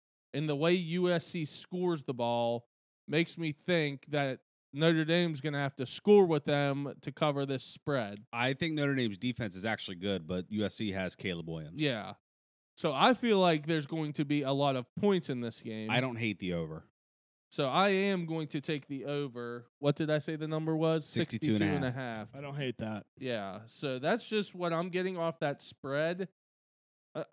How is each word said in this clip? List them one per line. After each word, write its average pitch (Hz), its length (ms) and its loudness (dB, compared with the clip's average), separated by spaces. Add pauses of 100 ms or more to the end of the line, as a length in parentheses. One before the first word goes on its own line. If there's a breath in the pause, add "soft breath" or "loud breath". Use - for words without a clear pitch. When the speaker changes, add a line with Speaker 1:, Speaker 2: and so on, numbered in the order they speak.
(340)
Speaker 1:
and 147 160 -2
the 147 60 0
way 165 180 4
U 180 380 2
S 165 160 0
C 170 180 -4
scores 175 580 -2
the 139 100 -2
ball, 117 520 0 (420)
makes 160 300 0
me 160 180 -2 (100)
think 151 440 0
that 139 300 0 (320)
Notre 160 320 4
Dame's 165 380 2
gonna 147 160 -2
have 139 200 -2
to 135 80 -2
score 202 400 8
with 156 200 2
them 143 560 2
to 143 100 -8
cover 139 340 0
this 135 180 -2
spread. 110 560 -4 (120)
Speaker 2:
I 123 220 2
think 160 220 -2
Notre 143 200 2
Dame's 117 220 0
defense 117 380 -4
is 95 100 -6
actually 101 300 -4
good, 90 320 -2
but 90 220 -2
U 107 160 0
S 92 100 -4
C 107 160 -4
has 92 240 -4
Caleb 85 340 -6
Williams. 82 320 -8
Speaker 1:
Yeah. 107 320 -2 (640)
So 160 160 0
I 190 200 6
feel 220 260 2
like 165 280 4
there's 156 200 0
going 151 260 -4
to 156 120 0
be 147 180 2
a 135 100 0
lot 139 220 2
of 123 100 -2 (160)
points 196 280 2
in 127 120 -4
this 117 200 -8
game. 110 280 -6
Speaker 2:
I 113 120 2
don't 127 160 -2
hate 113 220 -2
the 90 140 -2
over. 80 320 -6 (680)
Speaker 1:
So 147 160 -2
I 175 220 4
am 190 380 0
going 160 220 -4
to 151 120 -4
take 147 260 -4
the 135 180 -8
over. 120 600 -6 (140)
What 143 160 4
did 156 160 0
I 151 80 4
say 160 160 -4
the 156 120 -4
number 160 300 -2
was? 160 300 2
Speaker 2:
Sixty-two 117 480 0
and 104 80 4
a - 20 4
half. 101 80 2
Speaker 1:
Sixty-two 135 140 0
and 123 100 -4
a - 20 -6 (200)
half. 104 80 -10 (100)
Speaker 3:
I 139 40 -12
don't 139 140 -10
hate 135 220 -4
that. 110 300 -6 (100)
Speaker 1:
Yeah. 107 480 -6
So 131 320 -6
that's 170 260 0
just 214 300 -2
what 175 180 -2
I'm 165 180 0
getting 180 280 -2
off 165 220 -2
that 143 240 -2
spread. 160 640 -4 (880)
I, 165 180 -8